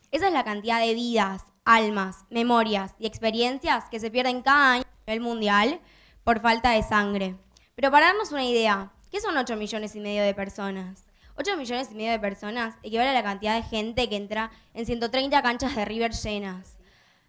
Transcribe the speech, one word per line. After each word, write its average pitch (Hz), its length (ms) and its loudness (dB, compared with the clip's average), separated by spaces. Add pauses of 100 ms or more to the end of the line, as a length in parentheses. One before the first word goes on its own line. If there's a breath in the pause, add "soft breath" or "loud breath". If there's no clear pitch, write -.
(120)
Esa 320 160 2
es 370 60 4
la 269 100 2
cantidad 220 360 -2
de 226 140 2
vidas, 220 500 0 (200)
almas, 208 680 2
memorias 226 680 2
y 214 80 -4
experiencias 233 760 -2
que 233 140 -10
se 220 120 -6
pierden 247 300 0
cada 269 320 6
año 247 100 0
a - 280 -14
nivel 226 120 -2
mundial 226 580 2 (420 soft breath)
por 226 180 2
falta 233 300 4
de 220 120 2
sangre. 202 540 0 (360 soft breath)
Pero 247 180 0
para 294 160 8
darnos 381 240 2
una 277 140 -2
idea, 220 460 0 (200)
¿qué 392 80 -6
son 415 160 -2
ocho 240 220 -2
millones 214 380 -8
y 214 40 -10
medio 208 240 -2
de 202 100 2
personas? 196 720 -8 (300 soft breath)
Ocho 392 220 -4
millones 247 340 -6
y 214 40 -16
medio 220 160 -4
de 226 80 0
personas 214 640 -6
equivale 226 260 0
a 277 40 2
la 240 100 2
cantidad 208 320 -2
de 226 80 -2
gente 226 440 -2
que 208 80 -4
entra 214 360 -6 (220 soft breath)
en 233 120 -8
ciento 233 260 -4
treinta 269 300 2
canchas 247 340 -2
de 214 80 -2
River 226 300 -2
llenas, 202 640 -8 (520 soft breath)